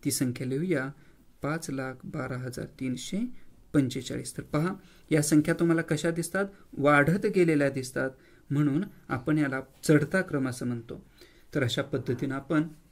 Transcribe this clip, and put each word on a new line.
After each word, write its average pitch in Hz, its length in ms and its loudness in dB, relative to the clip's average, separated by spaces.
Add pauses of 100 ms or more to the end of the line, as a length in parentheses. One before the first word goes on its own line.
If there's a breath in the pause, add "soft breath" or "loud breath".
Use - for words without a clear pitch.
ती 143 60 0
संख्या 127 360 -2
लिहूया, 139 420 -2 (520 soft breath)
पाच 160 280 -4
लाख 131 240 -6 (100)
बारा 131 340 -8
हजार 123 280 -8 (140)
तीनशे 131 380 -6 (560 loud breath)
पंचेचाळीस. 131 640 0
तर - 40 -8
पहा, 160 320 0 (380 soft breath)
या 156 100 4
संख्या 151 320 4
तुम्हाला 165 280 4
कशा 165 300 0
दिसतात? 170 340 -2 (320 loud breath)
वाढत 147 480 4 (100)
गेलेल्या 156 340 4
दिसतात, 131 400 -4 (400 soft breath)
म्हणून 147 340 2 (260 loud breath)
आपण 151 280 0
याला 135 240 0 (220)
चढता 151 380 4
क्रम 143 280 -2
असं 120 180 -6
म्हणतो. 120 380 -8 (500 soft breath)
तर 139 80 2
अशा 123 180 -2
पद्धतीनं 131 540 -4
आपण 151 280 0 (280)